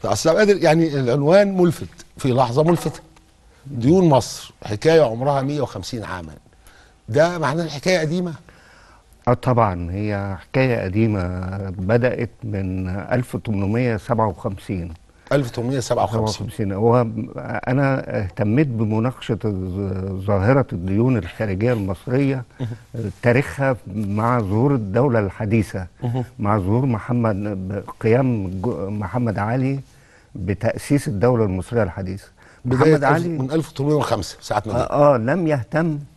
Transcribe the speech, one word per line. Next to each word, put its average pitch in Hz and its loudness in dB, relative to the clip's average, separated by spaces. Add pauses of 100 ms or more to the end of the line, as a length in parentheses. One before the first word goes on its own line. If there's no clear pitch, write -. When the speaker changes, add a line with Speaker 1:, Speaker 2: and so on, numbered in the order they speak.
Speaker 1:
أستاذ 104 2
عبد 180 4
القادر، 202 4
يعني، 160 4
العنوان 156 4
ملفت، - 0 (120)
في 131 0
لحظة 123 4
ملفتة. 160 0 (680)
ديون 147 4
مصر، - 2 (120)
حكاية 156 4
عمرها 135 2
مية 143 -2
وخمسين 110 -6
عاما. 82 -10 (760)
ده 165 2
معناه 156 -2
الحكاية 160 -2
قديمة؟ 170 -2 (920)
Speaker 2:
آه، 123 4
طبعا، 104 0
هي 101 -4
حكاية 127 0
قديمة، 92 0 (220)
بدأت 110 0 (140)
من 95 -4
ألف 101 -4
تمنمية 107 -2
سبعة 110 0
وخمسين. 92 -6 (380)
Speaker 1:
ألف 135 0
تمنمية 123 -4
سبعة 113 -2
وخمسين. 104 -4
Speaker 2:
هو 117 4 (600)
أنا 135 0
اهتميت 110 0
بمناقشة 113 -2
الظ-، 95 -4
ظاهرة 110 4
الديون 104 2
الخارجية 98 -2
المصرية، 123 -2 (160)
Speaker 1:
مهم. 113 -8 (100)
Speaker 2:
تاريخها 131 2 (200)
مع 107 0
ظهور 113 2
الدولة 113 2
الحديثة، 98 -2 (160)
Speaker 1:
مهم. 123 -4 (160)
Speaker 2:
مع 104 2
ظهور 107 0
محمد، 104 -2 (160)
قيام 117 2
ج-، 92 -4 (220)
محمد 104 -2
علي 131 -2 (560)
بتأسيس 110 -2
الدولة 113 2
المصرية 95 0
الحديثة. 95 -6 (380)
Speaker 1:
بداية 127 2
Speaker 2:
محمد 151 6
Speaker 1:
ألف، 139 4
Speaker 2:
علي 170 0
Speaker 1:
من 143 -4
ألف 160 -2
تمنمية 147 0
وخمسة 110 -2
ساعة 104 -4
ما 107 -4
جه. 113 0
Speaker 2:
آه، 147 4
آه، - 2
لم 151 0
يهتم 151 0 (180)